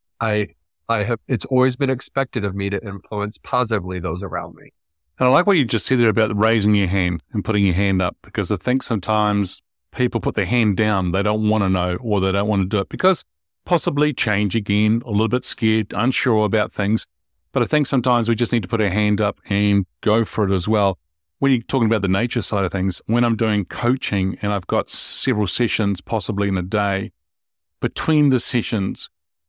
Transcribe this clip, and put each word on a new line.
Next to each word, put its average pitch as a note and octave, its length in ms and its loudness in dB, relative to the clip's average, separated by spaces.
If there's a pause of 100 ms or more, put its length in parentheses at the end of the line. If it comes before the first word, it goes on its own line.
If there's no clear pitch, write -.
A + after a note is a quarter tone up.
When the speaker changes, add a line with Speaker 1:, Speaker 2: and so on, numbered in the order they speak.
(220)
Speaker 1:
I, G#2+ 260 0 (400)
I A2 160 0
have, A2+ 240 -2
it's A#2+ 180 -2
always B2+ 300 2
been B2+ 140 -2
expected B2 560 -4
of F#2+ 100 -4
me G2 140 -2
to G2 160 -2
influence G#2 520 -6
positively G#2 600 -2
those F2+ 240 -4
around F2 320 -8
me. - 160 -20 (460)
Speaker 2:
And B2+ 120 2
I - 20 4
like E3+ 160 2
what G3 80 4
you D#3 80 2
just A2+ 220 -2
said B2+ 140 2
there A#2 100 4
about G#2+ 280 2
raising G#2+ 380 4
your G2+ 120 2
hand F2+ 440 -2
and G#2 140 -4
putting G2+ 180 0
your F#2+ 100 4
hand F#2+ 280 0
up, F2+ 200 -2
because F#2+ 300 -4
I G2+ 60 0
think C3 260 -2
sometimes G#2 800 0 (300)
people B2 280 -2
put A2 160 -4
their G2 100 -2
hand G#2+ 300 2
down. G2 380 0
They G2 100 0
don't G#2+ 240 0
wanna G#2+ 220 2
know, F2+ 320 0
or G#2+ 180 -2
they F#2+ 140 0
don't G2+ 160 0
wanna G2 160 0
do G2 140 -2
it G2 100 -4
because - 340 0 (400)
possibly D3+ 500 0
change G#2 440 0
again, G#2+ 480 2
a - 60 -8
little G#2+ 180 2
bit B2 160 -2
scared, A2 480 -2
unsure A2+ 500 0
about G#2 300 0
things. G#2 340 0 (460)
But B2+ 100 2
I - 20 -2
think - 220 0
sometimes A#2+ 400 2
we A#2 80 2
just A2+ 160 0
need A#2 120 2
to G2 40 -10
put A2 140 0
our G2+ 80 2
hand G#2 320 2
up G#2 240 -2
and G2+ 400 2 (160)
go A2 240 2
for G2+ 260 0
it - 20 2
as F2+ 140 0
well. G#2 320 2 (400)
When C#3 140 2
you're A#2+ 80 2
talking A#2+ 260 0
about G#2+ 140 2
the F2+ 80 0
nature G#2+ 320 0
side G2 240 -2
of E2+ 80 -4
things, F#2+ 320 -2
when A#2+ 180 0
I'm A2+ 140 0
doing G#2+ 260 0
coaching G2+ 800 -2
and G#2 100 -2
I've G2 160 -4
got A2 220 -2
several - 580 -2
sessions G#2 540 0
possibly G2+ 480 -2
in G2 80 0
a F#2 40 -2
day, G2+ 520 -2 (640)
between D3 500 2
the B2+ 120 2
sessions, - 680 -2 (400)